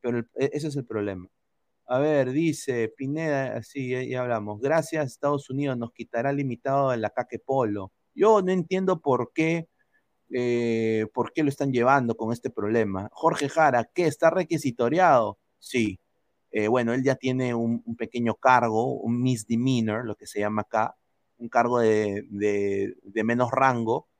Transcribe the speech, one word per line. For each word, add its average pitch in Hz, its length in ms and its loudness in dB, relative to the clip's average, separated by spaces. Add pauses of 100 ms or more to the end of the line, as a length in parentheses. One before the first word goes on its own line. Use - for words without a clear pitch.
Pero 120 180 -2
el, 117 180 -6
e-, 139 160 0
ese 151 160 -6
es 143 80 -6
el 135 100 -6
problema. 101 420 -6 (580)
A 127 120 0
ver, 139 340 2
dice 135 640 0
Pineda, 139 680 -4
sí, 131 280 -8
ya, 127 140 -4
ya 127 180 -4
hablamos. 107 380 -4
"Gracias, 151 520 -2
Estados 143 380 -4
Unidos, 135 280 -2
nos 117 140 -8
quitará 127 400 -4
limitado 135 600 0
el 113 120 -2
ataque 117 360 -4
Polo". 104 520 -2 (220)
Yo 208 280 4
no 185 100 0
entiendo 185 480 0
por 123 340 0
qué, 165 340 0 (600)
eh, 117 840 0
por 120 180 -2
qué 160 120 0
lo 139 60 2
están 139 220 -2
llevando 123 440 4
con 113 160 -4
este - 180 -6
problema. 104 640 -2
Jorge 160 360 0
Jara, 135 460 2
¿qué? 175 120 0
¿Está 160 240 2
requisitoriado? 143 1080 2 (200)
Sí. 107 420 -2 (520)
Eh, 107 160 0
bueno, 120 260 2
él 131 100 -2
ya 131 120 2
tiene 127 380 -2
un, 117 300 -2
un 117 120 -8
pequeño 117 400 -4
cargo, 120 600 2
un 120 260 -2
misdemeanor, 117 840 0
lo 104 100 -8
que - 100 -20
se - 140 -6
llama 104 220 0
acá, 110 340 -2 (420)
un 117 100 -12
cargo 120 320 2
de, 107 500 2
de, 101 720 -2
de 107 220 -4
menos 120 260 2
rango. 123 580 0 (120)